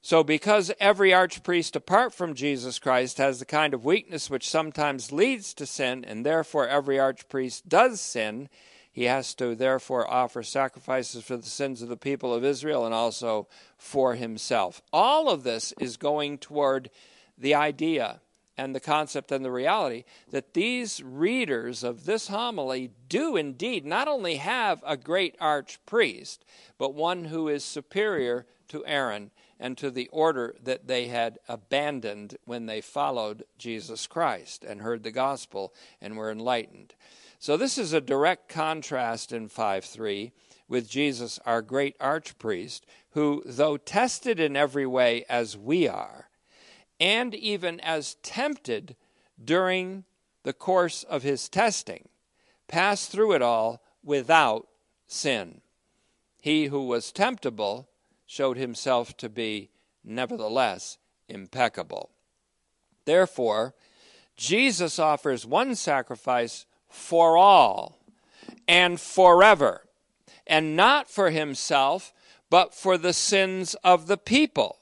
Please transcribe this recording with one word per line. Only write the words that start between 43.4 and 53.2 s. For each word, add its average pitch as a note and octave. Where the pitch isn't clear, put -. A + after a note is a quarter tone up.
though D3
tested A#3
in D3
every C#3
way B2
as A#2
we C3+
are, -
and A3
even F#3
as D#3+
tempted A3+
during F#3
the C3+
course F3+
of D3
his C#3
testing, F#3+
passed F#3+
through G#3